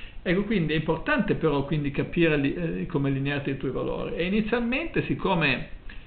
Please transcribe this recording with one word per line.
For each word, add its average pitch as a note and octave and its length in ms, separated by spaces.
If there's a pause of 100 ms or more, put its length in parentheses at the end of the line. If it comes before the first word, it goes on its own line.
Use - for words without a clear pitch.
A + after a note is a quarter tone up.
(220)
Ecco, F#3+ 220
quindi F3+ 300
è D#3+ 40
importante D#3+ 580
però C#3+ 300
quindi C#3+ 260
capire D#3+ 460
li-, C#3 160
eh, F3 320
come C#3 240
allinearti C#3 420
ai C3+ 60
tuoi C3+ 140
valori. B2+ 440
E E3+ 100
inizialmente, A#3 800
siccome D#3 720 (340)